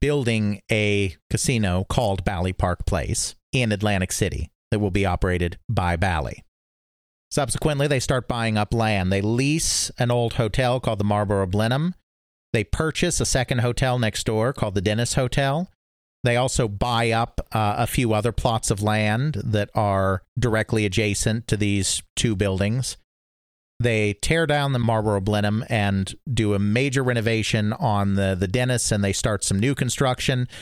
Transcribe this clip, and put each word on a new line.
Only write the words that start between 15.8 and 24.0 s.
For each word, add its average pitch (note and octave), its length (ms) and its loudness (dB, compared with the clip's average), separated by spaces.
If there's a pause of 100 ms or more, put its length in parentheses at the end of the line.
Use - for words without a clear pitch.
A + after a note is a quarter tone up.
They A#2+ 140 2
also B2+ 300 2
buy A#2 440 0
up, A2+ 300 -2 (100)
uh, G#2 260 0
a A#2 100 0
few A#2 260 0
other G#2+ 180 2
plots A2+ 400 0
of G2+ 100 0
land G#2+ 640 0
that G#2 320 0
are F#2+ 480 2 (160)
directly A2 460 2
adjacent G#2+ 640 0
to A2 100 0
these G2+ 440 0 (140)
two A2+ 200 2
buildings. G2+ 640 0 (840)
They A2 340 2